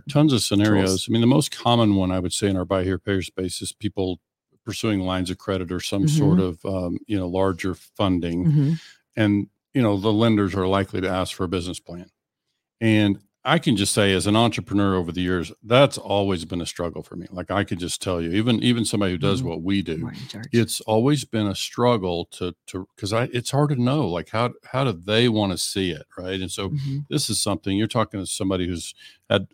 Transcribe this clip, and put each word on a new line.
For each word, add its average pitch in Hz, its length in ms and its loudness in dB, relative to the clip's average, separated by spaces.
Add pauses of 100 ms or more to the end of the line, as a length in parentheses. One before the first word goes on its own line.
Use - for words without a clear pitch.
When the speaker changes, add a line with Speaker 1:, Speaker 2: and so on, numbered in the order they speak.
Speaker 1:
tons 147 220 4
of 123 80 4
Speaker 2:
Tools. - 60 0
Speaker 1:
scenarios. 98 640 2
I - 20 0
mean, 113 100 2
the 117 60 4
most 143 240 4
common 117 440 4
one 92 160 2
I 92 80 0
would 90 140 -4
say - 140 0
in 98 100 2
our 90 80 -2
buy 95 200 0
here, 95 140 0
pay 101 140 -2
here 95 80 0
space 90 400 -6
is - 120 -8
people 92 460 -4 (460)
pursuing 104 360 -2
lines 92 300 -2
of 87 60 -6
credit 92 340 -4
or 90 100 -4
some 98 240 -2
Speaker 2:
Mm-hmm. 156 120 2
Speaker 1:
sort 92 220 4
of, 90 260 -2
um, 90 420 -4
you 104 100 -2
know, 90 100 -2
larger 92 480 0
funding. 90 720 -2
Speaker 2:
Mm-hmm. 147 280 2 (440)
Speaker 1:
And, 101 300 2 (260)
you 135 80 2
know, 104 160 2
the 104 160 0
lenders 104 420 4
are 92 120 0
likely 98 340 0
to 92 80 -2
ask 92 260 -2
for 98 80 -4
a 87 60 -2
business 87 300 -4
plan. 87 300 -16 (720)
And 107 400 4 (260)
I 147 120 2
can 127 200 2
just 98 160 0
say 101 200 4
as 92 140 2
an 104 80 2
entrepreneur 101 600 2
over 85 180 -2
the 90 80 -4
years, 90 300 -2 (120)
that's 123 340 4
always 98 460 0
been 87 180 -6
a 80 40 -6
struggle 82 380 -8
for - 120 -16
me. 90 160 -12
Like, 90 180 -8
I 98 140 0
could 92 160 -4
just 87 220 -6
tell 87 200 -2
you, 82 120 -2
even, 110 280 2
even 117 220 2
somebody 101 300 0
who 87 40 -4
does 98 220 0
Speaker 2:
Mm-hmm. 90 100 -4
Speaker 1:
what 82 140 -6
we 98 180 0
do, 80 180 -4
Speaker 2:
Morning, - 280 -8
George. 107 240 -14
Speaker 1:
it's 113 300 2
always 120 420 2
been 107 240 -2
a 95 80 -2
struggle 95 760 0
to, 90 220 -6 (140)
to, 92 180 -10 (120)
'cause 101 160 -6
I, 113 180 0
it's 120 200 -6
hard 143 180 2
to 123 120 -2
know, 131 280 0
like, 85 200 -4
how, 117 220 -2 (140)
how 131 180 -2
do 127 80 0
they 107 380 2
wanna 101 280 0
see 95 340 -2
it, 73 140 -10 (120)
right? 92 240 -6
And 87 100 -6
so 98 180 -6
Speaker 2:
Mm-hmm. 139 300 -4 (100)
Speaker 1:
this 143 200 -2
is 104 120 -2
something, 98 360 -2
you're 110 100 0
talking 107 320 -2
to 90 60 -8
somebody 95 420 -2
who's 87 260 -8 (360)
had 101 240 0